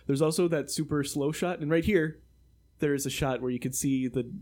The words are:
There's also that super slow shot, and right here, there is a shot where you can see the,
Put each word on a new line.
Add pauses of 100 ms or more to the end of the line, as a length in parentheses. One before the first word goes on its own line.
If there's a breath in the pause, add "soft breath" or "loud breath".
There's
also
that
super
slow
shot,
and
right
here, (580)
there
is
a
shot
where
you
can
see
the, (120)